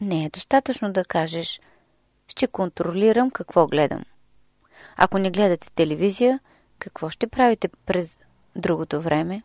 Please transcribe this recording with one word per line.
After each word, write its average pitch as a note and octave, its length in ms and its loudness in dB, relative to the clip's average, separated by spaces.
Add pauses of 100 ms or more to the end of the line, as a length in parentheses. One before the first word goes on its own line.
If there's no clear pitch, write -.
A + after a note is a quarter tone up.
Не F3 240 -2
е D#3 60 -6
достатъчно B3 640 -2
да F#3 120 -2
кажеш: E3 560 -6 (680)
„Ще - 180 -4
контролирам G3 840 0
какво - 360 2
гледам.“ D3 380 0 (920)
Ако F#3+ 220 2
не F#3+ 120 0
гледате F3+ 400 0
телевизия, F#3+ 680 0 (380)
какво - 320 -10
ще - 160 -4
правите A#3+ 420 2
през - 500 -4 (380)
другото D#3+ 440 0
време? E3 440 -2